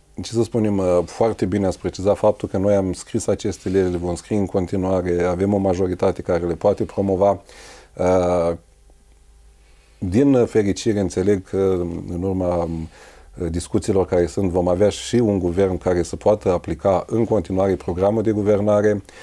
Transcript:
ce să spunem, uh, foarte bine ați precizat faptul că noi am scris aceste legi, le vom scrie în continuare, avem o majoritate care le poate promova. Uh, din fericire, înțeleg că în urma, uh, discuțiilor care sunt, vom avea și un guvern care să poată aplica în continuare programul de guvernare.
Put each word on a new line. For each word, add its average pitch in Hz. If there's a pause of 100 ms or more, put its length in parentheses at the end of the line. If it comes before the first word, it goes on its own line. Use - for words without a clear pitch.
(220)
ce -
să 113
spunem, 107
uh, 90
foarte 110
bine 98
ați 87
precizat 95
faptul 104
că -
noi 98
am 95
scris -
aceste 101
legi, 92
le 90
vom 87
scrie 104
în 98
continuare, 92
avem 92
o 101
majoritate 92
care 87
le 85
poate 101
promova. 98 (540)
Uh, 90 (1500)
din 120
fericire, 104
înțeleg 92
că 95 (320)
în 87
urma, 92
uh, 82 (840)
discuțiilor 95
care 87
sunt, 95
vom 87
avea 92
și -
un 107
guvern 90
care 90
să 82
poată 104
aplica 87
în 113
continuare 95
programul 98
de 107
guvernare. 104 (200)